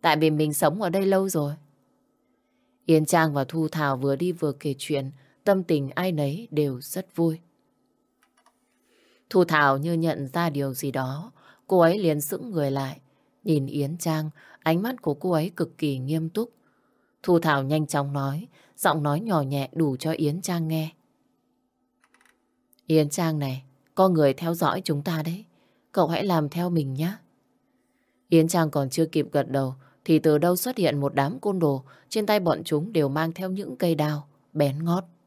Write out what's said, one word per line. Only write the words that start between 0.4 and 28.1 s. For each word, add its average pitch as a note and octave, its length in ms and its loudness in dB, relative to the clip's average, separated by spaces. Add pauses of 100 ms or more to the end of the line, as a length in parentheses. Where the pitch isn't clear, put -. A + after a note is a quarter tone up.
sống E3 280 0
ở F3 80 0
đây F#3+ 160 0
lâu G3 220 2
rồi. D3+ 260 -2 (1300)
Yến D#3 200 6
Trang D#3+ 260 2
và C#3 120 0
Thu D#3+ 240 -4
Thảo C#3+ 280 -2
vừa C#3 200 0
đi F3 160 -2
vừa D#3 200 -4
kể C#3 260 -6
chuyện, C3+ 320 -4 (340)
tâm F#3+ 200 2
tình C#3 260 0
ai F#3 220 -4
nấy D3+ 380 -4
đều C#3+ 300 -2
rất - 360 -12
vui. E3 220 0 (1900)
Thu F#3 140 4
Thảo D3 340 4
như E3 140 -2
nhận D#3+ 360 -2
ra E3+ 220 -2
điều C#3 240 -4
gì C#3 160 -6
đó, C3+ 420 -6 (340)
cô F#3 120 2
ấy E3+ 200 6
liền D#3+ 220 0
sững A#3 300 -8
người D3 200 -2
lại. C3+ 300 -6 (440)
Nhìn C#3+ 220 0
Yến C#3+ 320 -4
Trang, D#3 320 -4 (280)
ánh E3 240 0
mắt A#3+ 200 -8
của D3 120 -2
cô F#3 160 -4
ấy E3 260 0
cực - 220 -4
kỳ C#3+ 200 -2
nghiêm D#3+ 300 -4
túc. A3 220 -6 (720)
Thu F3 160 4
Thảo D3+ 240 2
nhanh D3 240 0
chóng C#3+ 260 -2
nói, C#3+ 340 -4 (300)
giọng D#3 260 0
nói D3 180 0
nhỏ G3+ 220 0
nhẹ C3+ 300 -4
đủ D3 240 0
cho D#3 160 -4
Yến D#3 280 -2
Trang E3+ 280 -4
nghe. D#3+ 220 -2 (2000)
"Yến D#3 220 4
Trang D#3+ 300 -2
này, C3 260 -6 (300)
có F#3+ 140 4
người D3+ 260 4
theo E3+ 200 -4
dõi E3 300 0
chúng D3 180 -2
ta D#3+ 200 -4
đấy. F3 220 -6 (480)
Cậu E3+ 160 2
hãy E3 160 -2
làm D#3+ 240 2
theo F3 220 -2
mình C#3 240 0
nhé." E3 200 -2 (1120)